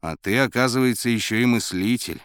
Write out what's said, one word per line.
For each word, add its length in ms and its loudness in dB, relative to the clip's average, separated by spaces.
«А 160 -8
ты, 220 -2
оказывается, 720 2
ещё 260 0
и 80 2
мыслитель». 800 -2